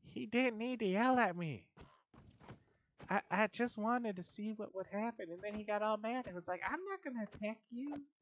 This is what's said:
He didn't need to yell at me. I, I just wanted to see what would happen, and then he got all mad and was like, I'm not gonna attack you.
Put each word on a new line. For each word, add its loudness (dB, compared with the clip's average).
He -6
didn't 2
need -2
to 4
yell 6
at 4
me. -4
I, 4
I 4
just -2
wanted 2
to -6
see -6
what -8
would -4
happen, -4
and -8
then -4
he -4
got 2
all 4
mad -2
and -8
was -6
like, -2
I'm 0
not -6
gonna -4
attack -4
you. -6